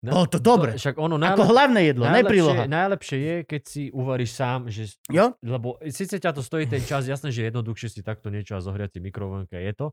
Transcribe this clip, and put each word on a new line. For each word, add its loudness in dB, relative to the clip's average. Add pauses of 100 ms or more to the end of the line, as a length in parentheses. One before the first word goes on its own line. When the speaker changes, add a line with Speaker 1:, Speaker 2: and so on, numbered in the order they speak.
Speaker 1:
No, 0
Speaker 2:
Bolo 6
to -2
dobre. 6
Speaker 1:
to, -6
však -4
ono 0
Speaker 2:
Ako 2 (160)
Speaker 1:
najlep-, 6
Speaker 2:
hlavné 6
jedlo, 2
ne 4
Speaker 1:
najlepšie, 4
Speaker 2:
príloha. 4
Speaker 1:
najlepšie -2
je, -2
keď -6
si -10
uvaríš -4
sám, -4
že -8
s-, -18 (100)
Speaker 2:
Jo? 2
Speaker 1:
lebo -6
síce -8
ťa -2
to -6
stojí -4
ten -4
čas, -4
jasné, -6
že -4
jednoduchšie -6
si -12
takto -10
niečo -8
a -6
zohriať -8
v -12
mikrovlnke -10
je -8
to -8